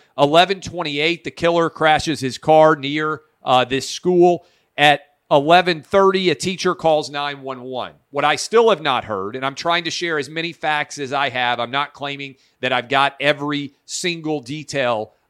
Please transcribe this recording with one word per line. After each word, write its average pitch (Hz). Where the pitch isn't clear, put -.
Eleven 165
twenty-eight, 160
the 135
killer 170
crashes 156
his 131
car 156
near, 151
uh, 127
this 127
school. 175
At 143
eleven 165
thirty, 190
a 147
teacher 180
calls 151
nine 143
one 131
one. 120
What 143
I 151
still 226
have 165
not 127
heard, 104
and 131
I'm 139
trying 170
to 160
share 170
as 139
many 165
facts 151
as 139
I 139
have, 120
I'm 117
not 143
claiming 139
that 127
I've 120
got 139
every 143
single 160
detail, 123